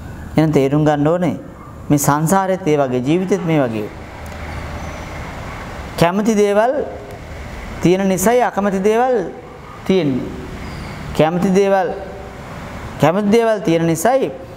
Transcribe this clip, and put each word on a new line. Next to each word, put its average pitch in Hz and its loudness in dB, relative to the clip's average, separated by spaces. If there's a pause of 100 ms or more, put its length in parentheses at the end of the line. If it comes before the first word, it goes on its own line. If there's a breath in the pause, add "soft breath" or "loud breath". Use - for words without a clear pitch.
(360)
එහෙනම් 156 4
තේරුම් 139 4
ගන්න 147 4
ඕනේ, 165 2 (520)
මේ 147 4
සංසාරෙත් 185 2
ඒ 151 4
වගේ, 127 2
ජීවිතෙත් 180 0
මේ 160 2
වගේ. 113 -2 (2000)
කැමති 196 4
දේවල් 208 4 (1080)
තියෙන 185 4
නිසායි 196 4
අකමැති 196 0
දේවල් 233 2 (680)
තියෙන්නේ. 151 2 (880)
කැමති 175 4
දේවල්, 196 4 (1120)
කැමති 202 4
දේවල් 226 4
තියෙන 165 2
නිසායි 196 2 (260)